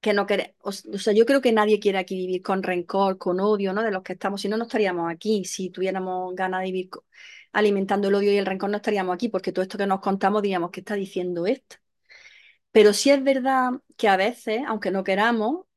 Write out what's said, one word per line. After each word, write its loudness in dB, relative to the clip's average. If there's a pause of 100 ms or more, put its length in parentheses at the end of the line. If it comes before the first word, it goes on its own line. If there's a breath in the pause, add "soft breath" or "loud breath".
que 0
no 0
quere-, -2
o -8
s-, -12
o -8
sea, 2
yo 6
creo 4
que 4
nadie 4
quiere 0
aquí -4
vivir -4
con -2
rencor, 0
con -2
odio, 0
¿no? -2
De -2
los -4
que -10
estamos, -6
si -4
no, -2
no -2
estaríamos 0
aquí, -2
si -8
tuviéramos -4
ganas -4
de -4
vivir -6
co-, -18 (480 loud breath)
alimentando 2
el 4
odio 2
y 4
el 0
rencor, -4
no -2
estaríamos -2
aquí, -4
porque -4
todo -2
esto -8
que -2
nos 0
contamos 0
diríamos, -2
"¿Qué -12
está -8
diciendo -4
esto?". -6 (960 loud breath)
Pero 8
sí 2
es 4
verdad 2 (260)
que 0
a 6
veces, -2
aunque -4
no -2
queramos 0 (120)